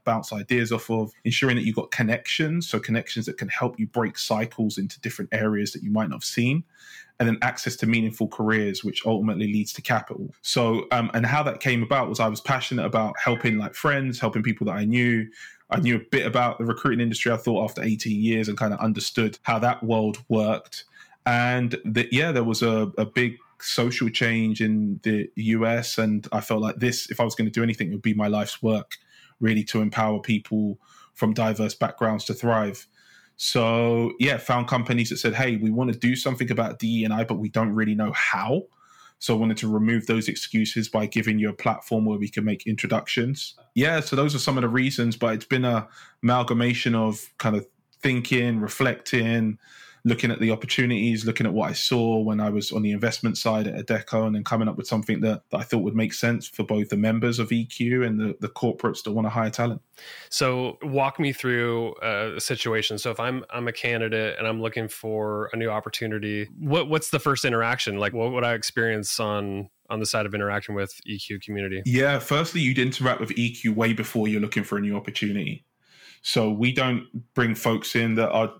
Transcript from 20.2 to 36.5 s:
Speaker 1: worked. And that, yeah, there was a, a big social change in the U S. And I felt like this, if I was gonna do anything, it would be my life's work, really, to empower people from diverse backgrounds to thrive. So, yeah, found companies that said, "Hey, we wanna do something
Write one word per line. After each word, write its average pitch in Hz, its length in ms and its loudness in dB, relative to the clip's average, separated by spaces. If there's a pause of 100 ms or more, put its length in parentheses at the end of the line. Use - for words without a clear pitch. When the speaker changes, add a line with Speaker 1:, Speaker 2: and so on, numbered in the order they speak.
Speaker 1:
worked. 110 560 0 (420)
And 123 600 2
that, 113 280 0
yeah, 156 180 4
there 123 120 2
was 113 180 0
a, 110 360 2
a 107 80 2
big 120 320 0 (220)
social 120 500 0
change 113 520 2
in 107 400 2
the 107 340 0
U 113 300 2
S. 117 320 0
And 107 340 0
I 104 100 0
felt 107 200 0
like 110 140 -2
this, 120 340 -2
if 104 100 -4
I 120 40 4
was 107 100 0
gonna 110 160 0
do 117 140 0
anything, 110 260 0
it 101 40 -4
would 104 100 -6
be 110 100 4
my 104 140 0
life's 104 340 -2
work, 110 360 0 (420)
really, 110 260 2
to 113 160 0
empower 107 380 0
people 107 580 0 (380)
from 110 180 2
diverse 110 400 0
backgrounds 110 520 0
to - 100 -4
thrive. 110 500 0 (520)
So, 117 840 2
yeah, 127 180 2
found 123 300 0
companies 120 420 0
that - 80 -4
said, 110 160 0
"Hey, 123 220 0
we 110 160 0
wanna 120 220 2
do 123 220 2
something 123 360 -2